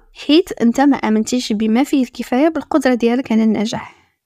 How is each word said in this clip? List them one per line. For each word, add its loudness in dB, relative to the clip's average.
حيت 0
أنت 2
ما 4
آمنتيش -2
بما 0
فيه 0
الكفاية -2
بالقدرة 0
ديالك -2
على 2
النجاح. -4